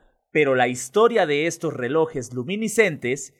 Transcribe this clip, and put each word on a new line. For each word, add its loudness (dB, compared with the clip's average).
pero 2
la 4
historia 2
de 0
estos -4
relojes -2
luminiscentes -2